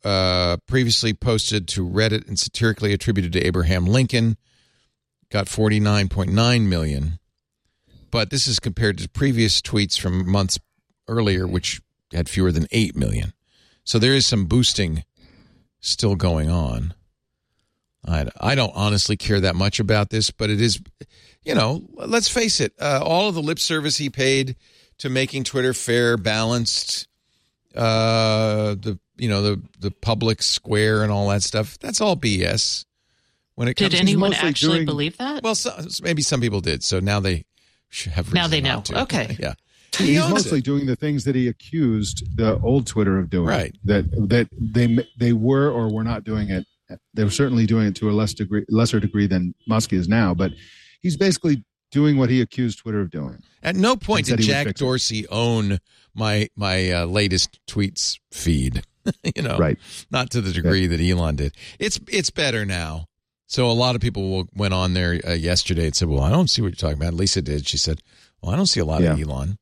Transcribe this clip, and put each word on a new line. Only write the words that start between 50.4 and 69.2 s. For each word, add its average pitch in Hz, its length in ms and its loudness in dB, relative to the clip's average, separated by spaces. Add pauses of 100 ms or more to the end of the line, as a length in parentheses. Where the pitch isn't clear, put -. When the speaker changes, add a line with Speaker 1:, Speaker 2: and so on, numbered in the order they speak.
Speaker 3:
he's 175 140 0
basically 165 480 2 (300)
doing 147 240 4
what 127 120 4
he 127 120 4
accused 117 380 -2
Twitter 107 200 -4
of 92 100 -2
doing. 69 320 -10 (200)
Speaker 1:
At 185 160 -2
no 233 180 4
point 202 340 -2
Speaker 3:
And - 100 2
Speaker 1:
did 113 40 4
Speaker 3:
said - 20 4
he - 40 2
would 139 40 2
Speaker 1:
Jack 139 140 0
Speaker 3:
fix 101 140 -6
it. - 20 0
Speaker 1:
Dorsey 123 460 -2
own 110 500 0 (340)
my, 107 440 0
my, 92 340 0
uh, 87 140 0
latest 95 600 0
tweets - 520 -4 (120)
feed. 65 520 -2 (220)
<laughs> 190 80 0 (220)
You - 80 -6
know, - 140 -2
Speaker 3:
Right. 78 200 2 (340)
Speaker 1:
not 127 200 -2
to 120 100 -2
the 95 120 -2
degree 90 300 0
Speaker 3:
Yeah. 85 120 0
Speaker 1:
that 80 60 0
Elon 85 340 0
did. 71 180 -2 (240)
It's, - 220 -4 (100)
it's - 200 -2
better 117 360 -2
now. 80 420 -6 (400)
So 123 220 0
a 117 40 2
lot 120 220 2
of 113 60 -2
people 98 280 -2
will, 92 260 -2
went 98 180 0
on 92 200 2
there, 87 340 0
uh, 87 60 0
yesterday 82 540 0
and 73 80 -2
said, 90 120 0
"Well, 69 140 2
I 76 100 2
don't 165 180 4
see - 120 0
what 101 80 0
you're - 60 -8 (140)
talking 73 120 -4
about." 85 120 -2
Lisa 92 280 0
did. 73 260 -4
She - 100 -4
said, 78 240 -2 (400)
"Well, 85 120 -4
I - 20 0
don't 190 120 2
see - 120 0
a 82 60 0
lot 78 180 0
of 80 160 2
Speaker 3:
Yeah. 80 60 -4